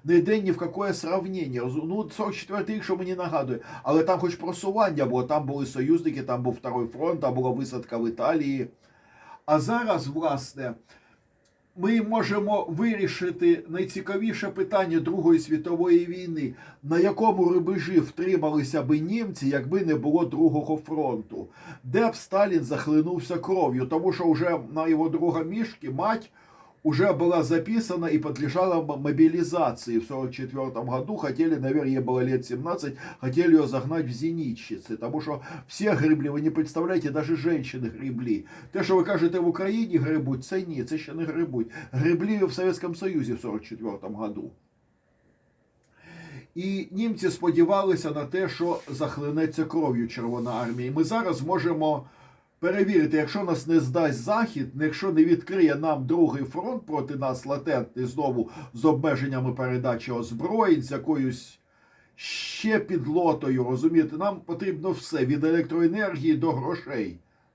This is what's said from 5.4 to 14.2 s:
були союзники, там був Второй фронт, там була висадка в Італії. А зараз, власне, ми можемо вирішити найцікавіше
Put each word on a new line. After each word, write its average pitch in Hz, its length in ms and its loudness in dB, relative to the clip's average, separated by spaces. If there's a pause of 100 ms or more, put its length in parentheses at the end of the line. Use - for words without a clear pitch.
були 139 200 -4
союзники, 139 580 0
там 123 200 -2
був 123 100 0
Второй 120 340 -4
фронт, 156 340 -4
там 127 120 0
була 127 180 0
висадка 120 460 -6
в 117 100 0
Італії. 139 600 0 (800)
А 151 140 4
зараз, 196 480 0
власне, 139 640 -4 (1080)
ми 220 220 2
можемо 208 680 0
вирішити 180 1000 0
найцікавіше 196 800 -4